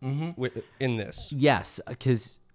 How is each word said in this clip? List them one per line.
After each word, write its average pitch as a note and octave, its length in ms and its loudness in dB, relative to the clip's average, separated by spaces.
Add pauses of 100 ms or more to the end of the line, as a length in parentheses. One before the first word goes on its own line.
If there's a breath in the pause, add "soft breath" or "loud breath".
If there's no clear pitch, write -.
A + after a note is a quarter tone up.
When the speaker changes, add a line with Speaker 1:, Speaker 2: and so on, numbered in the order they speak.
Speaker 1:
Mm-hmm. C#3+ 260 -2 (120)
Speaker 2:
wi-, A#2+ 220 -4 (160)
in B2+ 180 2
this. - 340 -6
Speaker 1:
Yes, C3+ 480 2 (200)
'cause - 400 2 (160)